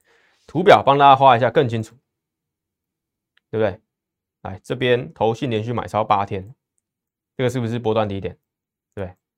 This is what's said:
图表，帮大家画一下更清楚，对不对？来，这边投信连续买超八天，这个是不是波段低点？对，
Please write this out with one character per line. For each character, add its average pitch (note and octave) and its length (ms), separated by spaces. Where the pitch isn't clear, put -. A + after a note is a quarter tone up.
图 D#3 160
表， B2 220
帮 C#3 140
大 C#3+ 100
家 C3+ 80
画 C3+ 200
一 A2+ 40
下 A#2+ 100
更 C#3 180
清 A2 140
楚， - 140
对 A2+ 100
不 A2 60
对？ F#2 140
来， F#2+ 200
这 C3+ 140
边 B2 380
投 A2 200
信 B2+ 160
连 G#2+ 140
续 A#2+ 80
买 A2 160
超 G#2+ 160
八 G2+ 220
天， G2+ 280
这 C3+ 60
个 B2 80
是 B2 80
不 A#2 80
是 A2+ 120
波 A2 160
段 A2 140
低 G2 120
点？ F2+ 160
对， F#2 200